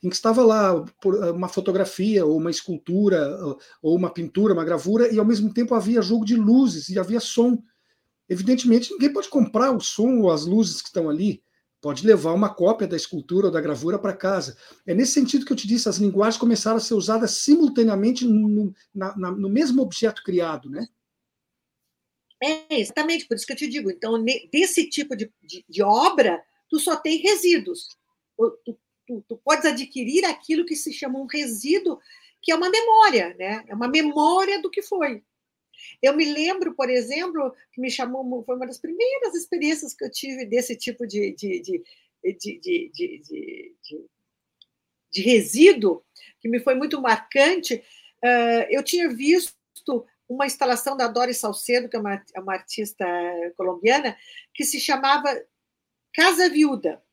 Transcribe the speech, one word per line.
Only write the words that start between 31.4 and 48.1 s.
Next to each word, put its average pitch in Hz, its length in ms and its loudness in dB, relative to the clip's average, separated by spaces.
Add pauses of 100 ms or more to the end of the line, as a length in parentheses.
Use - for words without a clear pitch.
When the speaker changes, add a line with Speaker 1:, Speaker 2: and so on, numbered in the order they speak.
Speaker 2:
que 339 100 -2
é 320 40 4
uma 349 140 0
memória, 415 720 4
né? 208 280 -8
É 208 60 -14
uma 233 140 -4
memória 311 760 2
do 359 80 -6
que 403 140 -6
foi. 285 400 -4 (760)
Eu 277 160 4
me 302 160 0
lembro, 339 440 -4
por 254 160 -2
exemplo, 277 600 -4 (220)
que 247 80 -10
me 254 80 -4
chamou 254 340 -6
mu-, 247 200 -8
foi 254 120 -4
uma 254 120 -8
das 247 100 -16
primeiras 453 560 -2
experiências 311 600 -4
que 262 100 -10
eu 247 60 -8
tive 262 340 -10
desse 240 300 -2
tipo 240 320 -8
de, 202 280 -4
de, 185 240 -6
de, 175 240 -6 (400)
de, 190 140 -4
de, - 220 -12
de, 175 340 -4
de, - 880 -12
de, - 220 -18 (1080)
de 190 120 -6
resíduo, 233 800 4 (360)
que - 80 -10
me 233 120 -2
foi 254 160 0
muito 294 260 -4
marcante. 277 840 0 (400)